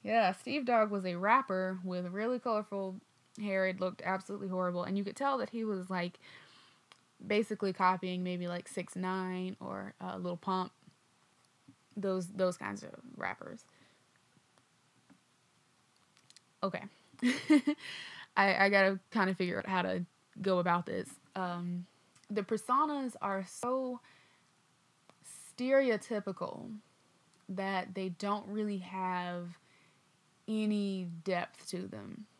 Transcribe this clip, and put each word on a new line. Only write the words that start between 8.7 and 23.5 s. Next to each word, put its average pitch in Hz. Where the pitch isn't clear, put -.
nine 185
or, -
uh, 190
Lil 175
Pump. 185
Those, 185
those 185
kinds -
of -
rappers. -
Okay. 190
<laughs> -
I, 196
I -
gotta 196
kinda 190
figure 180
out -
how 185
to 185
go 190
about 175
this. -
Um, 175
the 208
personas 269
are 196
so 254